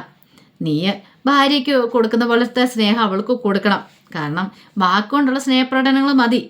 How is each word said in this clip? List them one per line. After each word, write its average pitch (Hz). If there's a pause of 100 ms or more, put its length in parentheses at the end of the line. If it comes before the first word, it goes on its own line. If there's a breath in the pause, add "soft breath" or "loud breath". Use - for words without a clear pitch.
(640 soft breath)
നീ 156 (520 loud breath)
ഭാര്യയ്ക്ക് 277 (160)
കൊടുക്കുന്ന 226
പോലത്തെ 240
സ്നേഹം 220
അവൾക്ക് 202 (120)
കൊടുക്കണം. 196 (340 soft breath)
കാരണം 165 (320 loud breath)
വാക്കുകൊണ്ടുള്ള 214
സ്നേഹപ്രകടനങ്ങൾ 262
മതി, 247